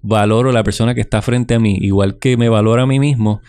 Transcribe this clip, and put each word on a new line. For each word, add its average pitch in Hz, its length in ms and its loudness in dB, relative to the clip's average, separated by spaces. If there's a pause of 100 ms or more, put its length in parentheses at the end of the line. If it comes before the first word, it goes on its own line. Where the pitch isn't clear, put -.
valoro 107 480 0
la 117 120 0
persona 113 300 -2
que 117 80 -4
está 107 220 -4
frente 120 320 -2
a 117 40 2
mí, 104 220 0
igual 98 380 0
que 127 180 0
me 117 120 2
valoro 113 340 2
a - 20 2
mí 135 140 0
mismo, 113 500 0